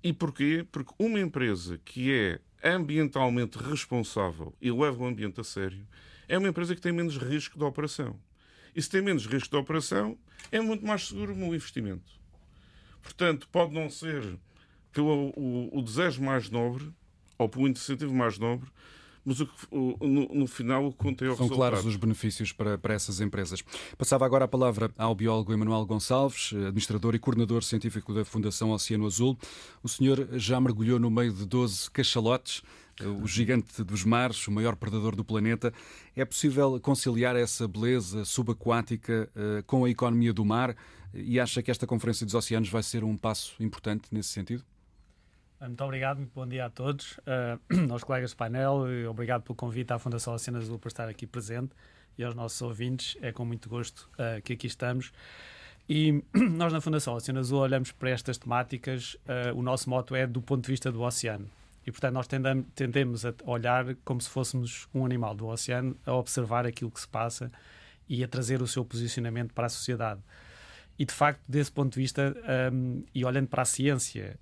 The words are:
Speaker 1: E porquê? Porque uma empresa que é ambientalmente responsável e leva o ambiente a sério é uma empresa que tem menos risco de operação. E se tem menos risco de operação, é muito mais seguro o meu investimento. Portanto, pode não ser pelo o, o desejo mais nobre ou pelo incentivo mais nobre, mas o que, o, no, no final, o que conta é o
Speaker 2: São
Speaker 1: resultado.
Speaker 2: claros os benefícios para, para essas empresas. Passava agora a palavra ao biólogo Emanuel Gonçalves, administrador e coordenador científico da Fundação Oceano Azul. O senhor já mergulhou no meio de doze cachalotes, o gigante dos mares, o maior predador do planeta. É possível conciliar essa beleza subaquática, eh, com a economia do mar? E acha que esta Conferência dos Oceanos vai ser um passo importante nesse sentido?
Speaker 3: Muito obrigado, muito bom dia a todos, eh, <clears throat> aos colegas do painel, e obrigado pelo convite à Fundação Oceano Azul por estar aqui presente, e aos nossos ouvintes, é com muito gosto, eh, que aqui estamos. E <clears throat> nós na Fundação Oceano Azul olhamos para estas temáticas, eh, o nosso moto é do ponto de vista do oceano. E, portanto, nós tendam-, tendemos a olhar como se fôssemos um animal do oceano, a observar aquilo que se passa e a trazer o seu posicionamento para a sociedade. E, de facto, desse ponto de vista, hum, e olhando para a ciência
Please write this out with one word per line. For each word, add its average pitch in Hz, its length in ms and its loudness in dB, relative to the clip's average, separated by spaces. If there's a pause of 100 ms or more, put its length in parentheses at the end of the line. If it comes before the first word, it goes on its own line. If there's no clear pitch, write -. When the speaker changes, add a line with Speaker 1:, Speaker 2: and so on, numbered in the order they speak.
Speaker 1:
E 170 100 0
porquê? 156 580 0
Porque 139 280 -8
uma 220 220 2
empresa 101 640 0
que 127 280 -2
é 104 280 2 (220)
ambientalmente 143 960 2
responsável 107 1000 -2
e 123 100 0
leva 123 320 0
o 123 40 -2
ambiente 107 340 -4
a 113 40 -8
sério 95 420 -6 (400)
é 180 120 2
uma 196 100 4
empresa 175 260 0
que 170 60 -8
tem 175 120 0
menos 170 260 0
risco 143 400 -4
de 147 60 0
operação. 143 540 -4 (560)
E 160 80 -2
se - 80 -4
tem 190 120 2
menos 165 240 2
risco 127 240 -2
de 147 60 0
operação, 160 600 0 (320)
é 220 100 2
muito 220 240 0
mais 208 220 0
seguro 202 260 -6
o 190 40 -6
meu 180 180 -2
investimento. 104 560 -6 (920)
Portanto, 160 520 0
pode 170 200 2
não 160 160 -4
ser 143 480 -6 (540)
pelo 147 460 2
o, 123 420 -2
o 131 40 0
desejo 131 400 0
mais 131 280 0
nobre 123 400 -2 (480)
ou 113 100 4
pelo 131 200 4
incentivo 135 440 -2
mais 120 240 4
nobre, 120 320 -2 (560)
mas 131 160 0
o 147 60 0
que, - 60 -16 (180)
o, 127 260 0 (100)
no, 139 280 4
no 139 120 4
final, 131 400 0
o 131 60 -2
que - 60 -14
conta 127 260 0
é 131 40 2
o 127 80 2
Speaker 2:
São 127 100 4
Speaker 1:
resultado. 123 240 4
Speaker 2:
claros 101 160 0
os 107 100 2
benefícios 107 560 0
para, 104 240 0
para 101 160 0
essas 104 280 -2
empresas. 95 420 -2 (340)
Passava 131 300 4
agora 131 180 6
a 127 40 0
palavra 117 500 2
ao 113 160 2
biólogo 110 380 2
Emanuel 107 340 2
Gonçalves, 127 680 2
administrador 107 640 0
e 113 40 2
coordenador 117 440 2
científico 107 500 -2
da 107 120 0
Fundação 110 460 0
Oceano 107 360 0
Azul. 123 320 2 (440)
O 123 60 -6
senhor 135 440 4
já 123 280 2
mergulhou 120 380 4
no 117 120 4
meio 117 220 4
de 98 140 -4
doze 117 440 0
cachalotes, 123 720 0 (600)
o 107 40 -2
gigante 113 560 2
dos 95 220 -2
mares, 120 420 2
o 104 60 -2
maior 110 240 2
predador 107 400 -2
do 110 80 -4
planeta. 113 480 2 (420)
É 131 100 0
possível 135 560 4
conciliar 123 540 2
essa 120 320 0
beleza 107 580 0
subaquática, 117 1080 0
eh, 104 320 -2
com 131 180 4
a 123 60 6
economia 117 420 4
do 104 120 2
mar? 117 320 2 (360)
E 120 280 0
acha 120 220 0
que - 80 -2
esta 120 160 0
Conferência 117 400 0
dos 98 80 -4
Oceanos 113 340 2
vai 110 140 0
ser 110 220 -2
um 110 120 0
passo - 440 -4
importante 107 520 -4
nesse 107 180 -4
sentido? 117 340 -6 (960)
Speaker 3:
Muito 123 220 -8
obrigado, 135 360 -2
muito 135 160 -8
bom 127 120 -8
dia 127 200 -4
a 117 40 -8
todos, 139 560 -6
eh, 123 320 -2 (120)
<clears throat> 170 200 4
aos 120 140 -4
colegas 127 280 -2
do - 40 -18
painel, 131 520 0
e 120 180 -2
obrigado 117 360 -2
pelo 123 120 -8
convite 117 380 -4
à 120 60 0
Fundação 120 360 -4
Oceano 120 240 -6
Azul 113 200 -6
por 113 100 -10
estar 113 200 -8
aqui 107 180 -12
presente, 120 480 -6 (440)
e 117 40 -4
aos 120 120 -4
nossos 117 260 -6
ouvintes, 120 600 -4
é 117 100 -4
com 120 120 -6
muito 117 240 -6
gosto, 117 400 -8 (100)
eh, 113 220 -4
que - 120 -8
aqui 120 140 -6
estamos. 123 460 -4 (760)
E 151 400 4
<clears throat> - 60 -20
nós 170 380 4
na 160 80 2
Fundação 147 340 0
Oceano 131 260 -2
Azul 131 200 2
olhamos 131 320 2
para 131 180 -2
estas 123 260 -2
temáticas, 120 800 -4 (100)
eh, 123 280 -2
o 120 80 -2
nosso 127 260 0
moto 127 260 -2
é 131 120 2
do 120 160 -2
ponto 127 220 0
de 127 60 -4
vista 131 220 0
do 117 100 -4
oceano. 110 460 -2 (380)
E, 135 40 -8
portanto, 127 240 -2
nós 127 120 -2
tendam-, 135 360 0 (120)
tendemos 123 520 0
a 117 80 -2 (100)
olhar 123 500 0 (100)
como 123 160 -2
se - 80 -8
fôssemos 123 640 -4
um 131 100 2
animal 120 300 0
do 107 120 -6
oceano, 123 500 -2 (100)
a 127 80 0
observar 120 520 0
aquilo 120 240 -4
que - 100 -12
se - 80 -12
passa 117 440 -4 (560)
e 127 160 -2
a 123 40 -6
trazer 127 340 0
o 123 40 -2
seu 120 180 -2
posicionamento 117 680 -4
para 120 140 -2
a 117 40 -2
sociedade. 113 500 -4 (800)
E, 147 60 0
de - 80 -6
facto, 147 360 4
desse 139 220 2
ponto 135 240 0
de 127 60 -2
vista, 135 340 0 (380)
hum, 127 300 -2 (120)
e 127 100 0
olhando 135 240 2
para 135 140 0
a 120 40 2
ciência 120 760 0